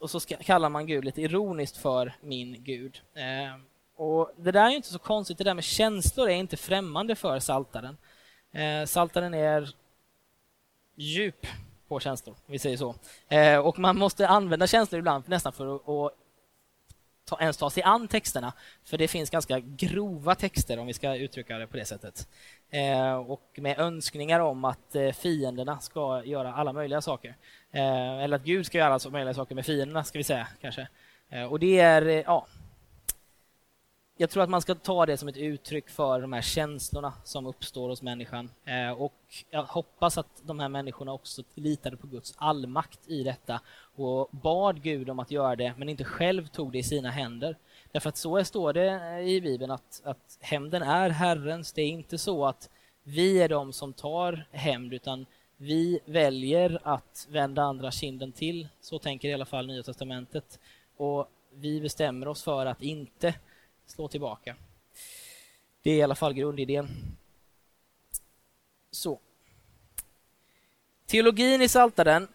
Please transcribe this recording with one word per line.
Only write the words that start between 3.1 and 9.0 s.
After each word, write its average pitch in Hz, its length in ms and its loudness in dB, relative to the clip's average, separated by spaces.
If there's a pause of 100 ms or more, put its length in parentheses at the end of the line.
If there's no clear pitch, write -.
Eh, 131 460 -8 (400)
och 160 360 0
det 175 160 0
där 208 120 8
är 240 60 8
ju 285 60 0
inte 277 120 -8
så 175 100 -10
konstigt, 208 400 -4
det 190 60 -4
där 190 100 2
med 170 100 -6
känslor 220 640 2
är 180 60 4
inte 180 220 -2
främmande 190 580 -2
för 139 260 -2
Psaltaren. 135 560 -4 (560)
Eh, 151 340 -2
Psaltaren 175 480 0